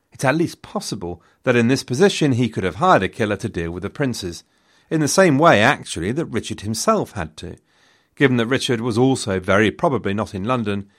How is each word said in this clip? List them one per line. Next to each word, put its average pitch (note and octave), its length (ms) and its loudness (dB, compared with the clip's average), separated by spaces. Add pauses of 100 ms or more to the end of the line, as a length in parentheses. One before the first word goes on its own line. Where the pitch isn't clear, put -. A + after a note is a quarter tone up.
(120)
It's - 120 -10
at C#3 120 2
least - 260 -4
possible F2 600 -10 (220)
that B2 140 2
in A#2 100 4
this C3 160 0
position D3+ 480 2
he A#2+ 180 0
could - 140 -6
have F2+ 120 -4
hired D3 280 4
a F2+ 60 -2
killer G#2 260 -2
to G2+ 140 -8
deal E2+ 220 -6
with F2 120 -8
the G2 60 -8
princes, A2 560 -6 (440)
in D#3+ 120 0
the C#3+ 60 2
same E3 300 4
way, C#3+ 240 6
actually, A2 520 0
that D3 120 -4
Richard G#2+ 360 -8
himself A2+ 500 -2
had D#2+ 260 -10
to, F2 200 -14 (580)
given B2+ 220 4
that A2+ 100 0
Richard A#2+ 340 -2
was A#2 160 -2
also A#2+ 420 2
very G2 300 4
probably G2+ 440 -2
not G#2 200 -4
in F#2+ 120 -8
London G#2 540 -4